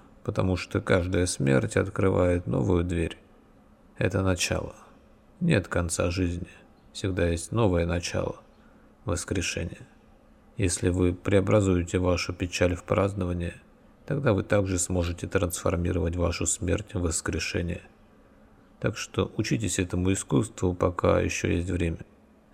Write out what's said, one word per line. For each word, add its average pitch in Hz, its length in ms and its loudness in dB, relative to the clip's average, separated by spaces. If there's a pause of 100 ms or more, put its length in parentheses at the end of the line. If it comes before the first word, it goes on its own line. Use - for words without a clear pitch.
(240)
потому 98 340 0
что - 240 -2
каждая 90 460 2
смерть - 500 2
открывает 95 720 2
новую 90 360 2
дверь. 85 320 -2 (800)
Это 95 280 0
начало. - 520 -2 (640)
Нет 151 280 2
конца 90 420 0
жизни, 87 380 -2 (460)
всегда 92 340 0
есть 85 240 -2
новое 92 340 2
начало, 85 520 -4 (680)
воскрешение. - 800 -4 (720)
Если 92 320 0
вы 90 240 4
преобразуете 95 840 2
вашу 90 340 0
печаль 90 400 0
в 85 100 -6
празднование, 95 800 -2 (460)
тогда 143 260 0
вы 98 80 2
также 95 380 0
сможете 85 480 -2
трансформировать 87 880 0
вашу 85 320 -2
смерть - 480 -2
в 90 60 -2
воскрешение. 87 840 -4 (960)
Так 113 180 -2
что - 400 -2
учитесь 110 400 -2
этому 90 340 0
искусству, 98 600 0
пока 90 460 2
ещё 90 300 0
есть 87 200 0
время. 87 300 -2 (540)